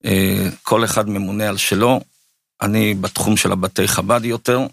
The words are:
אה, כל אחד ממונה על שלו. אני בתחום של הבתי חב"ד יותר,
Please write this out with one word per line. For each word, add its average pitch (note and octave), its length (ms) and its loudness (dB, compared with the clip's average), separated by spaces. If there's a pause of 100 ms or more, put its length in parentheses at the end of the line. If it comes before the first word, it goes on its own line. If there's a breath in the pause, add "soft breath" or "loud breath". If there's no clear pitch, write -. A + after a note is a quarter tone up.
אה, G2 420 2 (160)
כל A2+ 220 2
אחד G#2+ 240 0
ממונה G2+ 400 -2
על G2 80 -4
שלו. A#2 440 2 (600)
אני G#2 320 2
בתחום G2 440 0
של F#2+ 140 2
הבתי F#2+ 360 -2
חב"ד A2+ 380 0
יותר, A#2+ 340 0 (140)